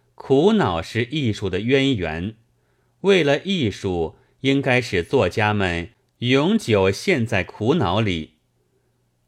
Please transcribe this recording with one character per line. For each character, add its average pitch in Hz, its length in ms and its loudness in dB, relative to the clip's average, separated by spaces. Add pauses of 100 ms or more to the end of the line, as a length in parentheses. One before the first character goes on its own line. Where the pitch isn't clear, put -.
(140)
苦 160 400 2
恼 98 280 0
是 113 220 -4
艺 131 280 -2
术 101 160 -6
的 92 120 -4
渊 135 360 2
源， 87 400 -6 (680)
为 185 220 2
了 143 160 2
艺 170 300 -2
术， 87 460 -4 (240)
应 139 200 2
该 127 200 2
使 101 220 -2
作 101 260 2
家 107 260 0
们 87 360 -2 (280)
永 139 400 2
久 98 320 2
陷 123 340 -2
在 92 200 -2
苦 123 320 -2
恼 104 240 0
里。 87 340 -4 (920)